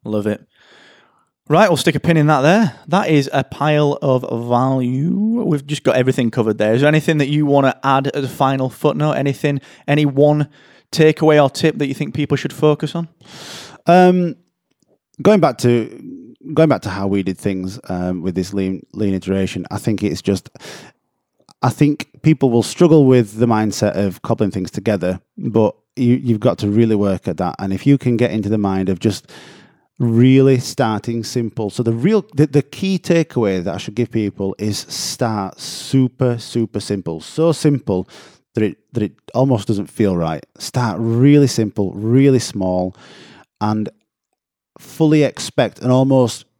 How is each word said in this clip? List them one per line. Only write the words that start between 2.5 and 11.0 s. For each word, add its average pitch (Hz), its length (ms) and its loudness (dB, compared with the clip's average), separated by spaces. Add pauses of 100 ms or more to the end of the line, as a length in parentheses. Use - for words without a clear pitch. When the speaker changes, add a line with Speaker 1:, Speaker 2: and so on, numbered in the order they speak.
Speaker 1:
That 180 240 0
is 139 220 2
a 139 100 0
pile 147 580 0
of 127 220 0 (260)
value. 135 960 0
We've 147 240 -2
just 147 160 -6
got 113 140 2
everything 127 340 0
covered 110 260 0
there. 107 160 0
Is 120 80 2
there 147 80 4
anything 156 300 0
that 139 100 0
you 151 160 0
wanna 139 380 2
add 135 260 2
as 135 160 -4
a 127 40 -6
final 135 420 -2
footnote? 147 440 -2
Anything, 139 460 -2 (280)
any 147 180 2
one 147 420 2 (440)
takeaway 156 500 4